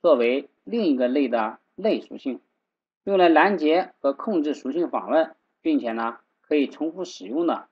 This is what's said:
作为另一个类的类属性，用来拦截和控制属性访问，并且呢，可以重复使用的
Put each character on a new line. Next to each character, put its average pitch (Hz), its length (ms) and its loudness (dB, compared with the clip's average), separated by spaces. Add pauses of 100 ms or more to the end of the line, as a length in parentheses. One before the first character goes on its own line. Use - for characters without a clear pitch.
作 165 140 6
为 123 340 0 (160)
另 220 200 -4
一 147 120 2
个 123 100 0
类 131 220 0
的 113 300 -2 (160)
类 185 260 -2
属 - 160 -18
性， - 240 -10 (640)
用 196 140 0
来 175 100 6
拦 170 300 6
截 160 420 0
和 139 140 0
控 175 280 -4
制 147 120 -2
属 - 180 -10
性 165 160 -2
访 110 220 -6
问， 151 240 0 (260)
并 156 180 0
且 120 140 -4
呢， 117 280 -6 (200)
可 - 160 -2
以 143 100 2
重 151 260 -8
复 180 120 -10
使 - 220 -16
用 151 200 -4
的 - 260 -4